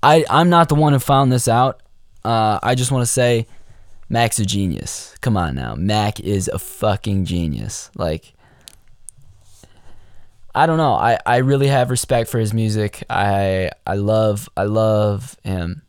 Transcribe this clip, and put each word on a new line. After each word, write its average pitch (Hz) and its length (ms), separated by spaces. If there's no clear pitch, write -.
I, 156 280
I'm 160 180
not 170 220
the 147 40
one 151 200
who 131 60
found 135 300
this 123 180
out. 123 340
Uh, 110 380
I 127 120
just 127 160
wanna 127 140
say, 120 420
Mac's 117 300
a 104 80
genius. 92 760
Come 110 160
on 82 180
now. 60 200
Mac 104 440
is 98 300
a - 100
fucking 98 680
genius. 78 680
Like, - 380
I 151 120
don't 160 120
know. 143 160
I, 113 300
I 120 120
really 135 320
have 127 200
respect 120 400
for 120 100
his 107 140
music. 107 560
I, 98 640
I 92 80
love, 104 600
I 98 80
love 107 800
him. 90 440